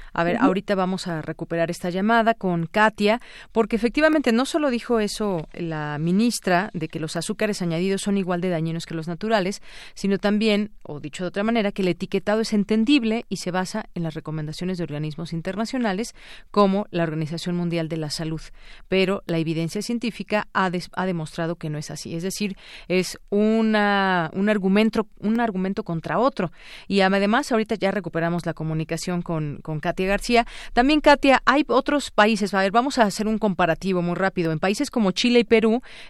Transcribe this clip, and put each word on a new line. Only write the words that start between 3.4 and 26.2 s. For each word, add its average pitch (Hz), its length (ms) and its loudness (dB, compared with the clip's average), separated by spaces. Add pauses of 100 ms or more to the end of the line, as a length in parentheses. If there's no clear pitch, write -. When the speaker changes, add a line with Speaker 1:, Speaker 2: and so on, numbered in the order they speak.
Speaker 1:
porque 220 240 2
efectivamente 254 560 4
no 247 140 4
solo 302 240 0
dijo 240 280 0
eso 202 540 -2
la 151 460 -6
ministra, 185 720 2
de 156 160 -6
que 151 120 -8
los 156 160 -6
azúcares 208 440 -2
añadidos 180 400 0
son 202 160 0
igual 180 240 -2
de 185 80 -2
dañinos 165 380 -2
que - 80 -8
los 160 140 -6
naturales, 196 520 -2 (320)
sino 196 240 -2
también, 208 540 2 (140)
o 147 160 -10
dicho 151 240 -10
de 175 40 -4
otra 196 140 -6
manera, 220 280 0
que 196 120 -4
el 185 60 2
etiquetado 196 520 -2
es 220 140 -2
entendible 220 760 2
y 185 80 -6
se - 140 -6
basa 185 440 -4
en 170 100 -4
las 156 100 -4
recomendaciones 160 640 -6
de 175 60 -4
organismos 151 500 -6
internacionales 208 800 -4 (360)
como 202 400 2
la 170 120 0
Organización 160 520 -4
Mundial 170 340 -2
de 165 100 -6
la 151 100 -4
Salud. 160 320 -6 (480)
Pero 190 380 2
la 165 100 -2
evidencia 165 460 -2
científica 220 720 -4
ha 190 160 2
des-, 175 240 -4
ha 185 100 -2
demostrado 170 520 -4
que 160 120 -8
no 151 80 -6
es 147 140 -8
así. - 240 -10
Es 165 80 -6
decir, 196 340 -4 (320)
es 180 300 0 (100)
una, 208 1040 2
un 196 160 0
argumento, 214 580 2 (140)
un 220 200 0
argumento 190 420 -2
contra 165 360 -4
otro. 220 340 0 (360)